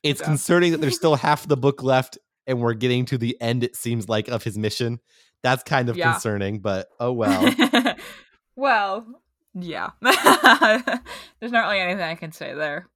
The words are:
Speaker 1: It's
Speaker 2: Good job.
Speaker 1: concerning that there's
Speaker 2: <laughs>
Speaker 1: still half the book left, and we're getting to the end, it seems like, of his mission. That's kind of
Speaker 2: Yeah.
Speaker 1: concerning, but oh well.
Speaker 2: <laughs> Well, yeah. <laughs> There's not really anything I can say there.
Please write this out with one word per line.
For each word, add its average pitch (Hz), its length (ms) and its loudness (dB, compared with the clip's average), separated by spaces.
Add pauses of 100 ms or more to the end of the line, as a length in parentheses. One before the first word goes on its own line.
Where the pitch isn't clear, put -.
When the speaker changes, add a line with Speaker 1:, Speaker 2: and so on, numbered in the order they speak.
Speaker 1:
It's 143 160 0
Speaker 2:
Good - 60 -6
job. 156 60 0
Speaker 1:
concerning 170 400 4
that 165 100 0
there's 139 140 0
Speaker 2:
<laughs> - 20 -8
Speaker 1:
still 156 180 2
half 143 320 0
the 147 100 2
book 135 260 0
left, 131 340 0 (300)
and 131 140 -2
we're 117 120 0
getting 123 320 0
to 131 120 -4
the 117 240 -2
end, 117 220 0
it - 120 -4
seems 113 340 -4
like, 107 200 0
of 120 140 -4
his 101 140 -6
mission. 117 420 -2 (440)
That's 127 200 2
kind 127 260 0
of 117 80 -2
Speaker 2:
Yeah. 165 160 2
Speaker 1:
concerning, 104 460 -4
but 95 280 -4 (120)
oh 123 140 -2
well. 254 400 2
Speaker 2:
<laughs> 254 420 2 (600)
Well, 220 500 0 (480)
yeah. 170 420 -8
<laughs> - 60 -20
There's 247 1500 2
not 226 160 2
really 202 140 0
anything 180 220 -2
I 165 120 -4
can 165 160 -12
say 135 220 -12
there. 151 420 -6